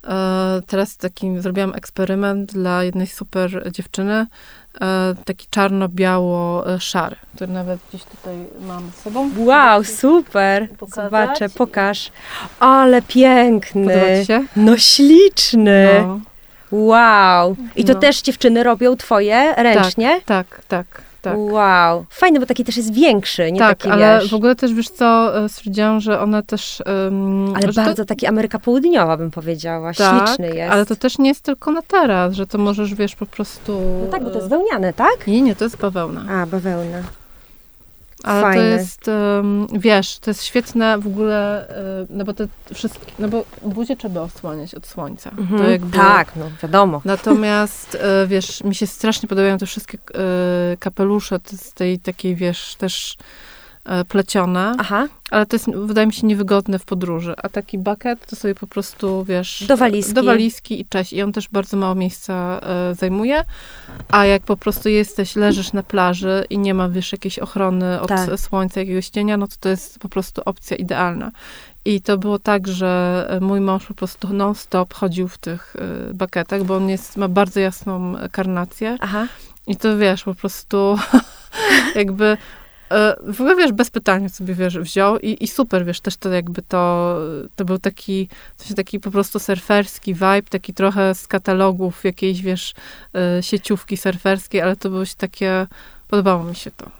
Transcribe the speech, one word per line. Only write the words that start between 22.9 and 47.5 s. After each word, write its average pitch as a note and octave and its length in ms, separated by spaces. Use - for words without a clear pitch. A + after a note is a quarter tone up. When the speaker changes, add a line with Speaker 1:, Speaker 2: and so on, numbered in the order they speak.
Speaker 2:
większy, G#3 580
nie F#3 60
Speaker 1:
Tak, G#3 200
Speaker 2:
taki, - 140
Speaker 1:
ale G#3+ 280
Speaker 2:
wiesz. G3+ 100
Speaker 1:
w G#3+ 40
ogóle A#3 220
też, A#3+ 180
wiesz A3+ 160
co, A3+ 540
e, G#3+ 40
stwierdziłam, G#3+ 520
że G#3 200
one G#3+ 220
też, - 380
em, G3 760
Speaker 2:
Ale G3+ 100
Speaker 1:
że G#3 60
to A3 120
Speaker 2:
bardzo G#3+ 200
taki - 220
Ameryka A3 320
Południowa, A#3+ 580
bym D#3+ 140
powiedziała. E3 640
Speaker 1:
Tak, F#3+ 320
Speaker 2:
Śliczny F3+ 300
jest. E3+ 160
Speaker 1:
ale G3+ 140
to A3 100
też - 220
nie C4+ 100
jest C#4 140
tylko - 300
na E4 100
teraz, G3 520
że G3 120
to G#3 120
możesz, G3+ 360
wiesz, G3+ 220
po G#3 100
prostu, - 540
Speaker 2:
No - 80
tak, F#4 120
bo A#3 60
to F#3+ 60
jest F#3+ 100
Speaker 1:
e, F#3+ 40
Speaker 2:
wełniane, C4+ 420
tak? F4 340
Speaker 1:
Nie, G#3+ 160
nie, A#3 140
to - 80
jest A3+ 120
bawełna. E3+ 480
Speaker 2:
A, E3+ 40
bawełna. F3 520
Speaker 1:
Ale G3+ 180
Speaker 2:
Fajne. G3 200
Speaker 1:
to A3+ 60
jest, A3 400
em, G3+ 640
wiesz, G3+ 460
to - 120
jest G3+ 140
świetne A3+ 540
w G3+ 80
ogóle, G#3 600
e, F#3+ 420
no G3+ 140
bo G#3 100
te G#3 140
wszystkie, - 440
no G#3+ 100
bo A3 160
buzię A#3 340
trzeba F3+ 240
osłaniać D#3+ 540
od - 120
słońca. - 520
Speaker 2:
Mhm. G3+ 240
Speaker 1:
To G#3 80
jakby F3+ 280
Speaker 2:
Tak, G3 380
no, D#3+ 80
wiadomo. F3 420
Speaker 1:
Natomiast, G#3 960